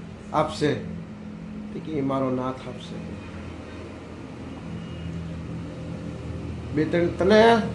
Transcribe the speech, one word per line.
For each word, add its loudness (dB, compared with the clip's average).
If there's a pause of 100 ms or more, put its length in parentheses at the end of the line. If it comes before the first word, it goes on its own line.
(320)
આપશે?" 2
તે -8
કે, -8
"એ 0
મારો 2
નાથ -2
આપશે." -10 (3750)
"બે 4
ત્રણ, 4
તને 10 (180)